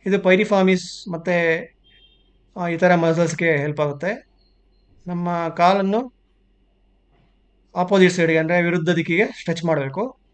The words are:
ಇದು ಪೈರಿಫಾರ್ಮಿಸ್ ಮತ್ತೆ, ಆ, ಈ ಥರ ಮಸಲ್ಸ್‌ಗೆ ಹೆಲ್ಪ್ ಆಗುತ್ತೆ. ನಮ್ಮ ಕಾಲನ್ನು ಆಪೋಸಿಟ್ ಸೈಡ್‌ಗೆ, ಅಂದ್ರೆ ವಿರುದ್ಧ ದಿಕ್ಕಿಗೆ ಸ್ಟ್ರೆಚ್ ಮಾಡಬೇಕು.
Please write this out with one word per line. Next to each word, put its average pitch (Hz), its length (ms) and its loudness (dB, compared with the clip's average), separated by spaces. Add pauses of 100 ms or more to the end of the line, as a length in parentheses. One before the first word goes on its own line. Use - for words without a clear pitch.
ಇದು 196 140 0
ಪೈರಿಫಾರ್ಮಿಸ್ 190 920 2
ಮತ್ತೆ, 170 540 -2 (920)
ಆ, 175 100 -6
ಈ 165 100 -4
ಥರ 180 180 4
ಮಸಲ್ಸ್‌ಗೆ 165 600 0
ಹೆಲ್ಪ್ 147 220 -4
ಆಗುತ್ತೆ. 151 480 -4 (800)
ನಮ್ಮ 175 420 -4
ಕಾಲನ್ನು 196 640 2 (1600)
ಆಪೋಸಿಟ್ 180 380 4
ಸೈಡ್‌ಗೆ, 165 240 0
ಅಂದ್ರೆ 165 240 0
ವಿರುದ್ಧ 170 280 -2
ದಿಕ್ಕಿಗೆ 170 360 0
ಸ್ಟ್ರೆಚ್ 170 400 -8
ಮಾಡಬೇಕು. 160 540 -4 (140)